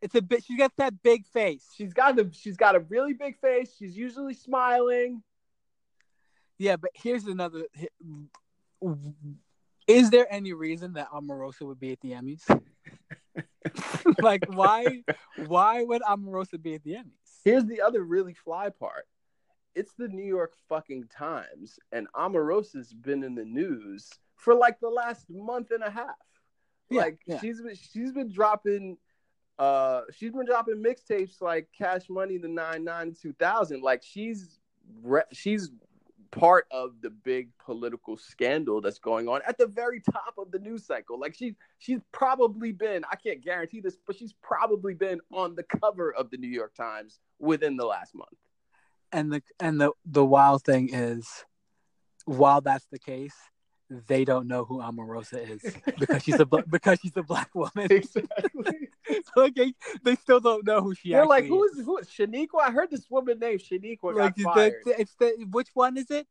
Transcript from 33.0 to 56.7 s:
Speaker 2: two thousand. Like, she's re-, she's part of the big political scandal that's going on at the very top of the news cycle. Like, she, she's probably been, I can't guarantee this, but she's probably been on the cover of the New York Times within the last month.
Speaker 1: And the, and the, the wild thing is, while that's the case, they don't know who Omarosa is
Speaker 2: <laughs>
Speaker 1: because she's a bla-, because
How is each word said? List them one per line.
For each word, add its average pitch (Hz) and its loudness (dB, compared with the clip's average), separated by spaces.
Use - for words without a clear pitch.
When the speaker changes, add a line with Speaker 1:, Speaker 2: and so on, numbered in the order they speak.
Speaker 2:
two 156 -12
thousand. 165 0
Like, 131 0
she's 202 -12
re-, 131 2
she's 202 -4
part 170 6
of 127 -8
the 117 -10
big 123 -6
political 117 -10
scandal 123 -2
that's 101 -4
going 113 -4
on 131 -2
at 240 -6
the 240 4
very 233 -6
top 233 -4
of 190 -12
the 190 -6
news 214 -12
cycle. 120 -8
Like, 151 -10
she, 240 -10
she's 247 -6
probably 233 0
been, 190 -4
I 190 -6
can't 202 -8
guarantee 175 -8
this, 185 -6
but 196 -8
she's 226 -16
probably 202 -2
been 180 -2
on 180 -4
the 170 -12
cover 180 -2
of 117 -6
the 127 -12
New 127 -8
York 120 -8
Times 110 -12
within 147 0
the 123 -4
last 95 -6
month. - -18
Speaker 1:
And 151 -2
the, 147 -4
and 160 -2
the, 147 4
the 143 6
wild 139 8
thing 131 4
is, 120 -6
while 139 6
that's 135 -2
the 135 -16
case, 139 -12
they 135 4
don't 127 0
know 123 -4
who 123 -8
Omarosa 117 -10
is 107 -12
Speaker 2:
<laughs> - -4
Speaker 1:
because 160 0
she's 170 4
a 151 8
bla-, - 2
because 175 4